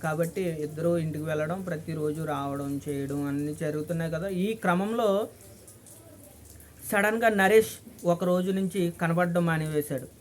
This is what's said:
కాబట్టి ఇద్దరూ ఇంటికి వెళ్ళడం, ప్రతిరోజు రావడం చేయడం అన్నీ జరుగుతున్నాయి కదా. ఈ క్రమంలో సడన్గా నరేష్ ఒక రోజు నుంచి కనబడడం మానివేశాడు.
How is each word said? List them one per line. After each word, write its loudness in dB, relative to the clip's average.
కాబట్టి -2
ఇద్దరూ -2
ఇంటికి -4
వెళ్ళడం, -2
ప్రతిరోజు -4
రావడం -4
చేయడం -4
అన్నీ -2
జరుగుతున్నాయి -2
కదా. -4
ఈ 0
క్రమంలో 2
సడన్గా 4
నరేష్ 6
ఒక 0
రోజు 2
నుంచి 0
కనబడడం 2
మానివేశాడు. -2